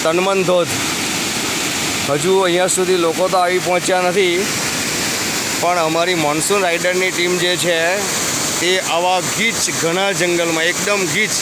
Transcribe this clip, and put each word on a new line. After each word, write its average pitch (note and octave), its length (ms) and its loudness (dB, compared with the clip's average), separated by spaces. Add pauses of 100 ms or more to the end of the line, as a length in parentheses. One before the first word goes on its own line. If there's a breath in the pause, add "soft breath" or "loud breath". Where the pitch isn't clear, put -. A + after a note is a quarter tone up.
તનમન F#3 360 2 (100)
ધોધ. F3 240 2 (1400)
હજુ D3 240 2 (100)
અહીંયા F3+ 340 2
સુધી F#3 280 2
લોકો E3 240 0
તો F#3 80 2
આવી F3+ 220 2
પહોંચ્યા F3+ 500 0
નથી, F3+ 260 2 (1300)
પણ F3 160 2
અમારી E3 480 2
મોન્સૂન D#3 360 2
રાઇડરની F3+ 500 0
ટીમ F3 260 0
જે F3 200 0
છે E3 200 0 (840)
તે E3+ 120 2 (240)
આવા F3+ 240 2 (180)
ગીચ A3 240 0 (200)
ઘણા F#3 380 0
જંગલમાં, E3+ 520 0
એકદમ G3 300 -2 (120)
ગીચ G3+ 280 0